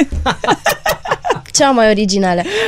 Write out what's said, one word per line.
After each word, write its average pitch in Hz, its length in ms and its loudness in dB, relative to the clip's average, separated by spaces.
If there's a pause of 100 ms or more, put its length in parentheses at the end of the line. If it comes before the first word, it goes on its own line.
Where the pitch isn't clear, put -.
(260)
<laughs> - 1300 -2
Cea 277 180 4
mai 226 180 4
originală. 196 520 2 (260)